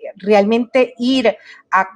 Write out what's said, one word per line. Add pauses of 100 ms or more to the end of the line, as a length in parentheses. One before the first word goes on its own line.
(160)
realmente
ir (360)
a,